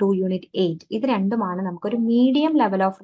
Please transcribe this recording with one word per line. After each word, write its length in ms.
ടു 160
യൂണിറ്റ് 280
എയ്റ്റ്. 360
ഇത് 160
രണ്ടുമാണ് 560
നമുക്കൊരു 340
medium 560
level 240
of 40